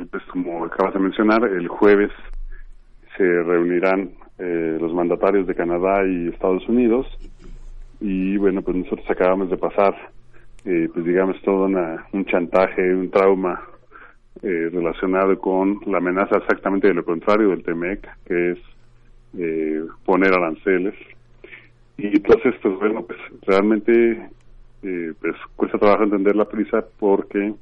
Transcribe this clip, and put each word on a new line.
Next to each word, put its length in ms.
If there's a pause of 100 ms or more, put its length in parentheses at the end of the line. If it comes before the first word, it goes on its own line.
(100)
pues, 120 (100)
como 320
acabas 300
de 60
mencionar, 440
el 240
jueves 420 (1080)
se 80
reunirán, 840 (280)
eh, 420
los 140
mandatarios 540
de 80
Canadá 500
y 220
Estados 400
Unidos 360 (960)
y, 360
bueno, 260
pues 140
nosotros 340
acabamos 400
de 60
pasar, 360 (720)
eh, 300
pues, 100
digamos, 380
todo 220
una, 480
un 140
chantaje, 680
un 160
trauma, 500 (800)
eh, 320
relacionado 640
con 500
la 120
amenaza 380
exactamente 500
de 80
lo 100
contrario 440
del 160
temec, 440 (160)
que 280
es, 60 (800)
eh, 440 (240)
poner 280
aranceles. 640 (1040)
Y 100 (120)
entonces, 440
pues, 160
bueno, 260
pues, 140 (260)
realmente, 840 (540)
eh, 360
pues, 140 (220)
cuesta 200
trabajo 280
entender 320
la 80
prisa 400 (160)
porque, 600